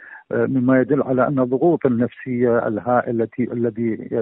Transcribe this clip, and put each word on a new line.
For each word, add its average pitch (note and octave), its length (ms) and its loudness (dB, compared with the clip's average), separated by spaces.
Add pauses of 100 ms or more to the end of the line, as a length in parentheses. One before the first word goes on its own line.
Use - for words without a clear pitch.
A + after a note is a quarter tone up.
(320)
آه، A#2 140 0
مما B2+ 360 2
يدل C3 220 0
على B2+ 240 0
أن C#3 120 -2
الضغوط C3 460 2
النفسية A#2+ 840 0
الهائلة A2+ 560 0
التي، A#2 200 -4 (100)
الذي، A#2 560 -4 (120)